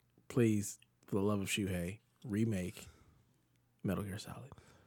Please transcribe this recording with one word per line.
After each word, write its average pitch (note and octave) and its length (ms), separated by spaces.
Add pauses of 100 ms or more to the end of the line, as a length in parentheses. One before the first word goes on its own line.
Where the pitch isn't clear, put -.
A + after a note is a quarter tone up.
(280)
Please, G#2+ 500 (300)
for - 80
the G2 60
love G2+ 200
of F#2 60
Shuhei, F#2+ 500 (260)
remake G#2 640 (960)
Metal F#2 200
Gear G2 160
Solid. - 320 (360)